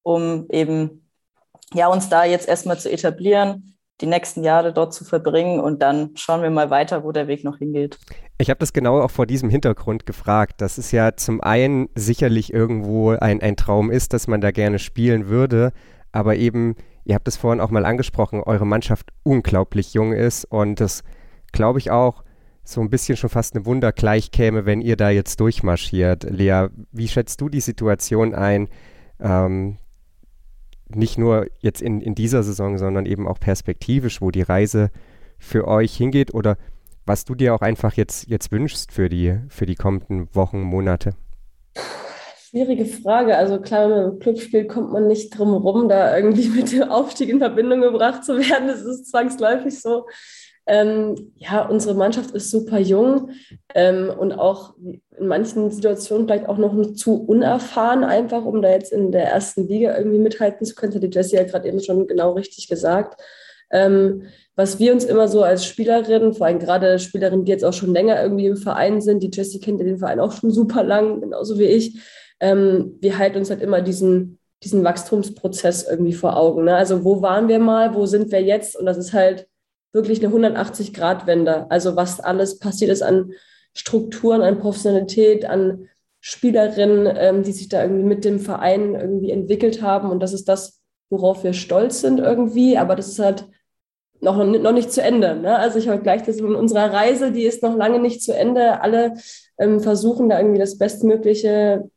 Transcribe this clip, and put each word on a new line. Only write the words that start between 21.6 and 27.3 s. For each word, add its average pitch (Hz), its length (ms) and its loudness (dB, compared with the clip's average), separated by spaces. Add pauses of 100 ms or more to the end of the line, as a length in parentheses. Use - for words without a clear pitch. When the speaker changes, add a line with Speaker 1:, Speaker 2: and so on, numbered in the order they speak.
Speaker 2:
ich, 135 120 -4
auch 120 340 2 (440)
so - 140 -6
ein 107 80 -2
bisschen 127 280 -2
schon 120 120 -4
fast - 260 -2
einem 104 100 -4
Wunder 120 260 0
gleich 110 400 0
käme, 110 340 2
wenn 104 160 0
ihr 117 160 0
da 104 120 2
jetzt 101 300 0
durchmarschiert. 90 840 0
Lea, 95 440 0 (240)
wie 113 160 -6
schätzt - 340 -4